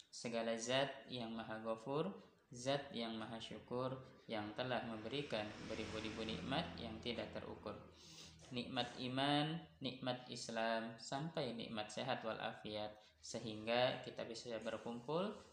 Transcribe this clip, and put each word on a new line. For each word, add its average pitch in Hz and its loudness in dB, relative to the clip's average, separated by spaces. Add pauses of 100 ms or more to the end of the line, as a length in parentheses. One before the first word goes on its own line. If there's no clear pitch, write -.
Segala 117 2
zat 127 4
yang 113 -2
maha 113 -4
ghafur, 135 2 (480)
zat 123 2
yang 113 0
maha 113 -4
syukur, 123 -2 (400)
yang 107 0
telah 127 2
memberikan 113 0 (240)
beribu-ribu 110 -2
nikmat 117 0 (160)
yang 113 -4
tidak 110 -2
terukur. 110 -4 (800)
Nikmat 123 2 (240)
iman, 147 6 (240)
nikmat 127 0
Islam, 113 2
sampai 139 0
nikmat 113 -4
sehat 123 0
walafiat, 107 -2 (280)
sehingga 117 2
kita 113 -4
bisa 117 -4
berkumpul 120 0 (220)